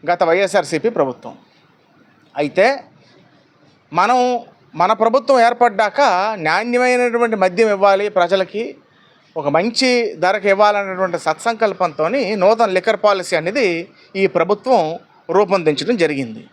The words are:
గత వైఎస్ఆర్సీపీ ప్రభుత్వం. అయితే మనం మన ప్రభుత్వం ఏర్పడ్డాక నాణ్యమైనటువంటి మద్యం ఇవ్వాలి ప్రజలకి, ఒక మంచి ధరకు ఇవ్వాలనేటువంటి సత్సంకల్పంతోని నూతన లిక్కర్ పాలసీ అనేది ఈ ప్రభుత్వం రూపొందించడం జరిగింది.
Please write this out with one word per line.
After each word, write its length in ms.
గత 200
వైఎస్ఆర్సీపీ 640
ప్రభుత్వం. 380
అయితే 240
మనం 200
మన 100
ప్రభుత్వం 360
ఏర్పడ్డాక 520
నాణ్యమైనటువంటి 960
మద్యం 320
ఇవ్వాలి 320
ప్రజలకి, 460
ఒక 120
మంచి 340
ధరకు 300
ఇవ్వాలనేటువంటి 760
సత్సంకల్పంతోని 960
నూతన 340
లిక్కర్ 280
పాలసీ 360
అనేది 260
ఈ 20
ప్రభుత్వం 440
రూపొందించడం 680
జరిగింది. 500